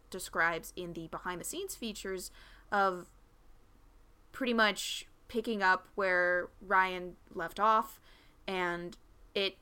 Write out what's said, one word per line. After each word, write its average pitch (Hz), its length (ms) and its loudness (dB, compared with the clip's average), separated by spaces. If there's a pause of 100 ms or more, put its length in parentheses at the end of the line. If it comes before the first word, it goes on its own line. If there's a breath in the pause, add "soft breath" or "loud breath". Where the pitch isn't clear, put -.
(100)
describes 165 680 -2
in 175 160 -8
the 165 160 -10
behind-the-scenes 180 640 -8
features 190 560 -8 (400 loud breath)
of 190 380 2 (1200)
pretty 247 220 0
much - 520 0 (220)
picking 226 340 -2
up 185 320 4
where 180 540 2 (120)
Ryan 185 560 0 (180)
left 165 260 -6
off, 220 400 4 (460 soft breath)
and 175 500 -2 (380)
it 196 280 0